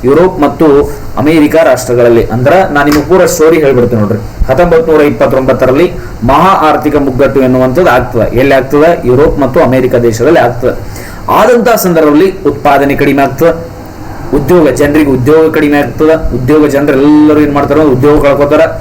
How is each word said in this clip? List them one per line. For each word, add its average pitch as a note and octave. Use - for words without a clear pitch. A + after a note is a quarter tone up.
ಯುರೋಪ್ D#3+
ಮತ್ತು C#3+
ಅಮೆರಿಕ D3+
ರಾಷ್ಟ್ರಗಳಲ್ಲಿ. A#2+
ಅಂದ್ರ B2+
ನಾನ್ C#3+
ನಿಮ್ಗೆ D3
ಪೂರ F3
ಸ್ಟೋರಿ D#3+
ಹೇಳ್ಬಿಡ್ತೀನಿ B2
ನೋಡ್ರಿ. G#2
ಹತ್ತೊಂಬತ್ E3
ನೂರ D3+
ಇಪ್ಪತ್ತೊಂಬತ್ತರಲ್ಲಿ C3
ಮಹಾ D#3
ಆರ್ಥಿಕ D3
ಮುಗ್ಗಟ್ಟು C3+
ಎನ್ನುವಂಥದ್ದು B2+
ಆಗ್ತದೆ. A#2
ಎಲ್ಲಿ C#3
ಆಗ್ತದೆ? D3
ಯುರೋಪ್ C3+
ಮತ್ತು C#3
ಅಮೆರಿಕ B2+
ದೇಶದಲ್ಲಿ A#2+
ಆಗ್ತದೆ. -
ಆದಂತಹ A3+
ಸಂದರ್ಭದಲ್ಲಿ E3
ಉತ್ಪಾದನೆ C#3
ಕಡಿಮೆ C#3
ಆಗ್ತದೆ, D#3+
ಉದ್ಯೋಗ, D3+
ಜನರಿಗೆ D3
ಉದ್ಯೋಗ D#3
ಕಡಿಮೆ D3
ಆಗ್ತದೆ. D3+
ಉದ್ಯೋಗ, D3+
ಜನರೆಲ್ಲರೂ D3
ಏನ್ C#3+
ಮಾಡ್ತಾರ? C#3+
ಉದ್ಯೋಗ C#3+
ಕಳ್ಕೊತಾರ. C#3+